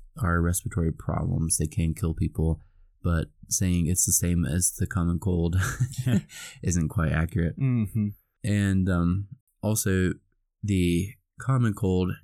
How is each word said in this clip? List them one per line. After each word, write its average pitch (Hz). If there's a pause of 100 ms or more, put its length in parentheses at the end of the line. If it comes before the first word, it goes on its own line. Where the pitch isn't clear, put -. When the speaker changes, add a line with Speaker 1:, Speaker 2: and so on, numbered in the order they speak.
(220)
Speaker 1:
are 85
respiratory 85
problems. 82
They 78
can 80
kill 82
people, 80 (420)
but 85 (220)
saying 87
it's 90
the -
same 87
as 85
the 92
common 87
cold 87 (560)
<laughs> -
isn't 82
quite 78
accurate. 82
Speaker 2:
Mm-hmm. 113 (360)
Speaker 1:
And, 98
um, 90 (340)
also, 95 (500)
the 92 (300)
common 123
cold 92 (120)